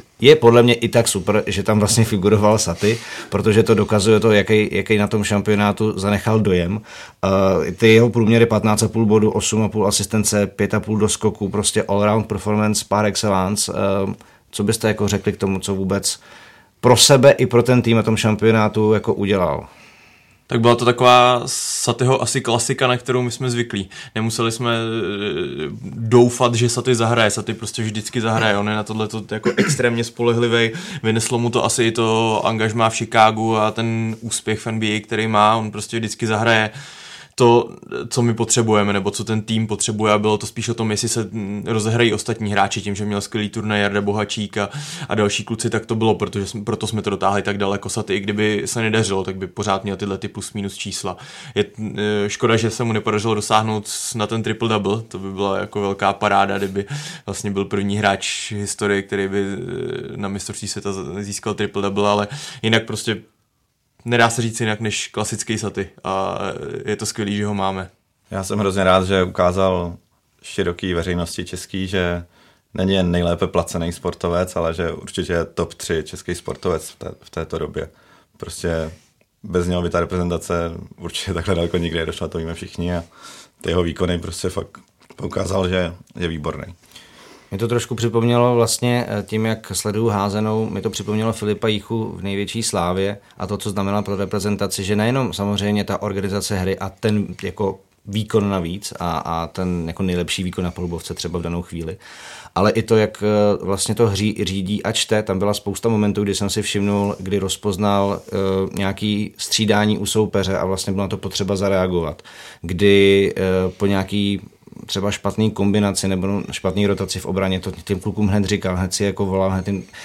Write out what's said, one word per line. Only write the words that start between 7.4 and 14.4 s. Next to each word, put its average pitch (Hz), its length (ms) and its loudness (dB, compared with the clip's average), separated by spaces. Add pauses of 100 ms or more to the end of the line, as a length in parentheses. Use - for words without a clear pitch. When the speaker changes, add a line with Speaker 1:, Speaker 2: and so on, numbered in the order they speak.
Speaker 1:
Eh, 90 40 -4
ty 110 220 6
jeho 117 160 8
průměry 113 360 6
patnáct 107 380 2
a 107 40 4
půl 113 180 2
bodu, 107 260 6
osm 110 320 0
a 101 60 0
půl 107 180 0
asistence, 104 600 0
pět - 260 -2
a 110 60 2
půl 107 180 -2
doskoku, 104 520 0
prostě 104 340 0
all-round 104 440 2
performance 107 640 0
par 104 160 2
excellence. 98 680 0
Eh, 98 380 0 (380)